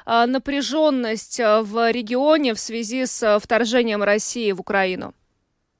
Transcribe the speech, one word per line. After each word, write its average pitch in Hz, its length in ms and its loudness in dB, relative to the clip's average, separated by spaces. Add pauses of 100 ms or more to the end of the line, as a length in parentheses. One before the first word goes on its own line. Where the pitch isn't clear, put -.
а, 233 180 4
напряженность, 262 1120 -2
а, 220 220 4
в 226 320 0
регионе 247 640 2
в 214 40 -10
связи 233 460 -4
с, - 180 -4
а, 214 160 4
вторжением 226 640 0
России 208 500 0
в 185 80 -6
Украину? 190 520 -2 (680)